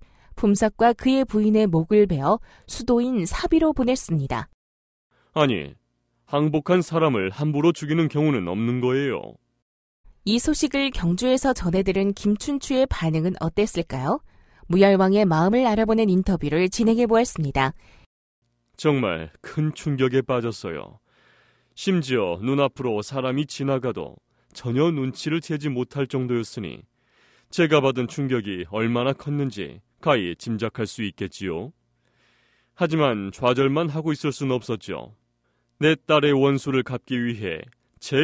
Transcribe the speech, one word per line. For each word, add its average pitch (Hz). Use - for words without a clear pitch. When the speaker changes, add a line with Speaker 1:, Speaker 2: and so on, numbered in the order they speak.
Speaker 1:
품석과 214
그의 262
부인의 214
목을 185
베어 165
수도인 240
사비로 320
보냈습니다. 165
Speaker 2:
아니, 104
항복한 156
사람을 147
함부로 147
죽이는 156
경우는 147
없는 117
거예요. 127
Speaker 1:
이 220
소식을 277
경주에서 247
전해들은 190
김춘추의 262
반응은 160
어땠을까요? 165
무열왕의 190
마음을 185
알아보는 220
인터뷰를 180
진행해 226
보았습니다. 151
Speaker 2:
정말 98
큰 151
충격에 131
빠졌어요. 113
심지어 127
눈앞으로 127
사람이 131
지나가도 120
전혀 131
눈치를 147
채지 151
못할 127
정도였으니 117
제가 151
받은 127
충격이 104
얼마나 120
컸는지 117
가히 98
짐작할 110
수 -
있겠지요. 95
하지만 139
좌절만 139
하고 156
있을 147
순 131
없었죠. 107
내 156
딸의 147
원수를 135
갚기 123
위해 104
제 -